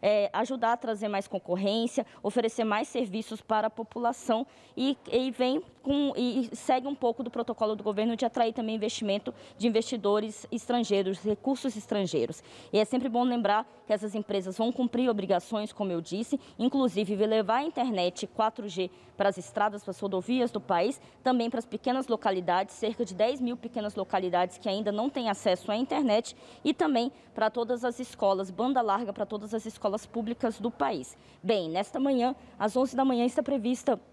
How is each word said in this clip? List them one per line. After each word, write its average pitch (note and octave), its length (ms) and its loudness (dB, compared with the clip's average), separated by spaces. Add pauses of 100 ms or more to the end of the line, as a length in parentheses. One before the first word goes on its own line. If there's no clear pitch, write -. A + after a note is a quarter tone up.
é, G#3 320 4
ajudar A#3 400 0
a A#3+ 40 0
trazer A3 300 -4
mais G3+ 200 -2
concorrência, G3+ 800 0 (180)
oferecer A3+ 400 0
mais A3 240 0
serviços A3 540 -4
para A3 260 2
a - 20 0
população A#3 760 -2 (280)
e, C4 220 0 (140)
e B3+ 180 2
vem B3+ 320 0 (220)
com, C#4+ 320 2
e B3 400 0
segue B3+ 320 0
um C#4+ 80 -4
pouco A#3 280 -2
do A3+ 60 -4
protocolo A3+ 460 -2
do G#3 80 -10
governo G#3+ 320 0
de B3 100 0
atrair A3+ 280 2
também A3 220 -2
investimento G#3 580 -2 (240)
de A3 100 0
investidores G#3+ 840 0
estrangeiros, G#3 680 0
recursos A#3+ 560 -2
estrangeiros. F#3 640 -2 (320)
E G3+ 60 4
é G#3+ 60 4
sempre B3+ 240 0
bom A#3+ 140 2
lembrar A3 440 2 (180)
que G#3+ 80 0
essas G#3 220 -4
empresas G3 420 -2
vão A3+ 140 2
cumprir B3 380 0
obrigações, G#3 600 0
como G3 200 -4
eu E3 100 -2
disse, G#3+ 380 -4 (180)
inclusive G#3+ 580 2 (120)
levar A3 300 2
a C#4+ 60 0
internet A3 600 -2
quatro A3 420 -2
G F3+ 220 -2 (280)
para G3+ 120 4
as F#3+ 80 -2
estradas, G#3 460 -2
para F#3+ 80 -8
as - 80 -10
rodovias G#3+ 520 0
do G#3+ 100 -4
país, F#3+ 400 0 (220)
também A#3+ 260 2
para A#3+ 100 -2
as A#3 60 -8
pequenas B3+ 420 -2
localidades, F#3+ 680 0
cerca A3+ 280 -2
de F#3+ 100 -6
dez A#3+ 280 0
mil A#3+ 160 -2
pequenas A3 380 -6
localidades F#3 640 0
que - 120 -6
ainda G3+ 220 -2
não A3 180 0
têm A#3+ 200 -2
acesso G3 420 0
à G#3 40 0
internet A#3+ 600 2 (280)
e D#4 100 2
também C4+ 380 2 (240)
para A3 140 2
todas A#3+ 340 -2
as B3 160 -2
escolas, G3 500 0
banda B3 320 2
larga G#3 300 0
para G#3 140 -4
todas G#3 280 -6
as A3 120 -4
escolas G#3+ 400 -4
públicas A3+ 540 -4
do A3+ 120 -2
país. - 460 -4 (260)
Bem, F#3 260 2
nesta F#3 300 -2
manhã, C4 360 2 (220)
às G3+ 200 0
onze B3+ 180 2
da C4+ 80 4
manhã, B3 220 4
está B3+ 180 2
prevista B3 560 0 (140)